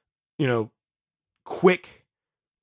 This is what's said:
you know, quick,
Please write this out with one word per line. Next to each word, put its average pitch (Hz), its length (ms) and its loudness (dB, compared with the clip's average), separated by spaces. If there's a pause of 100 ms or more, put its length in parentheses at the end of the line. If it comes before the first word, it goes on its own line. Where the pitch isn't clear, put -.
(400)
you 143 80 -2
know, 117 240 -4 (760)
quick, - 600 -2 (560)